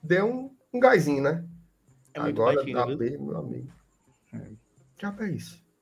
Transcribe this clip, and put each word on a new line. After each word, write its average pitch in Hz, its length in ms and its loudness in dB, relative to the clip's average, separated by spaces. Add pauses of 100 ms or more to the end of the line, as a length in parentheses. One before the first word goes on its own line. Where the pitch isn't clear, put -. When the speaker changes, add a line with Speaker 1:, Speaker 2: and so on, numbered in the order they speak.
Speaker 1:
deu 180 260 2
um, 254 240 -4 (220)
um 247 60 -4
gásinho, 156 420 6
né? 156 240 0 (640)
Speaker 2:
É 147 100 -8
muito 143 200 0
Speaker 1:
Agora, 127 140 6
Speaker 2:
baixinho, 135 220 -2
Speaker 1:
na 123 100 2
Speaker 2:
viu? 135 100 -4
Speaker 1:
B, 131 220 -2
meu 139 180 -8
amigo. 127 300 -10 (640)
Speaker 3:
É. 117 60 -10
Speaker 1:
Que 107 180 -16 (440)
diabo 202 220 -8
é 202 60 -4
isso? - 340 -10 (180)